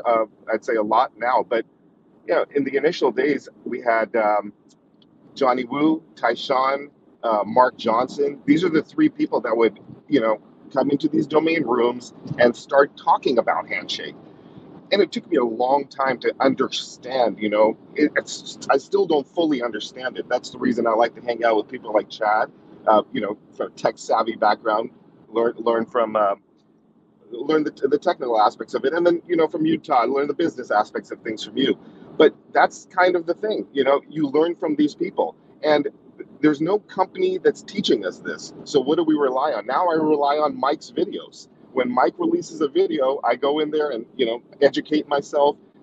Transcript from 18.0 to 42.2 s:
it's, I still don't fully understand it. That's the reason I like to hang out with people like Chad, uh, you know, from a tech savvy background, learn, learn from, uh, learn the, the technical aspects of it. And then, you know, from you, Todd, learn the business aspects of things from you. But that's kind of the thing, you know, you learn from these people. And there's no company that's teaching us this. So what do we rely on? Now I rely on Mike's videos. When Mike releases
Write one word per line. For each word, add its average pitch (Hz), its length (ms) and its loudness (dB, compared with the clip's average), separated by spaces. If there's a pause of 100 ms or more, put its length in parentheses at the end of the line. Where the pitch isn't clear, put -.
it's, - 440 -8 (100)
I 135 80 4
still 196 300 0
don't 151 200 0
fully 151 360 -2
understand 120 560 -8
it. - 100 -12
That's - 220 -4
the 127 80 -16
reason 117 260 0
I 117 60 2
like 113 240 2
to 117 60 -18
hang 117 220 -4
out 113 140 4
with 208 100 -2
people 113 240 -12
like 104 160 0
Chad, 110 440 0 (340)
uh, 107 160 6 (100)
you 127 80 -6
know, 104 160 -6 (220)
from 107 100 -6
a - 40 -12
tech - 260 -4
savvy 113 380 -2
background, 110 560 -2 (360)
learn, 117 300 0
learn 113 300 0
from, 110 280 -2
uh, 101 200 2 (960)
learn 143 320 -2
the, 147 80 -4
the 135 260 0
technical 123 420 0
aspects 104 360 0
of 117 100 -2
it. 139 80 0
And 175 100 0
then, 175 240 2
you 170 80 -2
know, 160 120 2
from 156 180 -4
you, 156 140 0
Todd, 123 300 0
learn 139 180 0
the 143 80 -4
business 131 340 -4
aspects 107 400 -2
of 113 120 -12
things 113 220 -8
from 113 140 -10
you. 127 220 0 (360)
But 156 200 6 (180)
that's - 320 0 (100)
kind 180 200 4
of 170 100 -2
the 170 80 -4
thing, 208 400 -6
you 135 100 0
know, 139 240 2
you 156 200 -2
learn 165 280 0
from 156 200 -4
these 147 180 0
people. 110 420 -4 (280)
And 147 260 0 (520)
there's 147 200 2
no 185 160 0
company 185 640 -4
that's - 240 0
teaching 113 420 -2
us 87 140 -6
this. 82 340 -12 (120)
So 147 140 2
what 143 180 0
do 175 60 0
we 156 120 2
rely 139 380 0
on? 104 120 -6
Now 151 220 0
I 160 80 0
rely 151 420 2
on 143 220 -2
Mike's 139 320 -2
videos. - 560 -8 (260)
When 123 200 -2
Mike 135 240 2
releases 165 440 -2